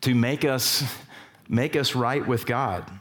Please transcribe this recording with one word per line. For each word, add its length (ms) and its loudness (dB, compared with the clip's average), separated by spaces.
to 140 2
make 300 2
us, 380 0
make 260 2
us 200 0
right 300 0
with 200 0
God. 440 -2